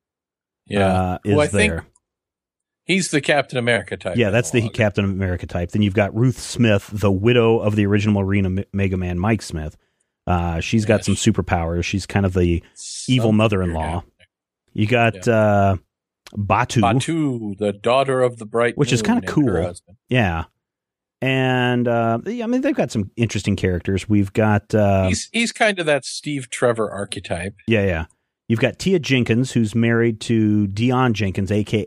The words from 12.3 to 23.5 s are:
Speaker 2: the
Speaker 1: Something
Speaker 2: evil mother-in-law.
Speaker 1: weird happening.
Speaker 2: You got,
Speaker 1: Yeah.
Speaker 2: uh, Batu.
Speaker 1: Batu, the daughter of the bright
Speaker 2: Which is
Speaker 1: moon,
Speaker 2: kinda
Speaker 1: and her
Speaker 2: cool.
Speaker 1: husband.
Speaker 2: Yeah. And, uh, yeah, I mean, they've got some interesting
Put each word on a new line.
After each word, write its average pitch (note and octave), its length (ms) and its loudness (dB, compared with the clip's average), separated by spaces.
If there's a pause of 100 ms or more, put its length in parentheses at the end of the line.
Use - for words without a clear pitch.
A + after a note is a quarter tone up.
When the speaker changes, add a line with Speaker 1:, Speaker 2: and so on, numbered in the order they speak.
Speaker 2:
the F2 280 2 (120)
Speaker 1:
Something - 400 -6
Speaker 2:
evil A2+ 180 2
mother-in-law. F#2+ 480 0
Speaker 1:
weird D#2 140 -4
happening. - 180 -8 (640)
Speaker 2:
You G#2+ 120 0
got, A#2 400 0
Speaker 1:
Yeah. A#2+ 80 2
Speaker 2:
uh, G2+ 420 4 (600)
Batu. G#2 460 0
Speaker 1:
Batu, B2 760 0
the G#2 140 0
daughter B2+ 480 0
of B2 160 0
the A2+ 80 -12
bright A#2 320 0
Speaker 2:
Which C#3+ 160 2
is A#2+ 100 2
Speaker 1:
moon, C#3 200 0
Speaker 2:
kinda - 100 -10
Speaker 1:
and D3 160 2
her G#2 60 0
Speaker 2:
cool. E2 80 0
Speaker 1:
husband. F2+ 340 -8 (140)
Speaker 2:
Yeah. F#2 340 0 (760)
And, B2+ 680 0
uh, A#2 380 0
yeah, A#3 180 -6
I - 20 -6
mean, B3 140 0
they've C#4 160 -2
got D#3 160 -4
some G2+ 240 -4
interesting G#2 400 -2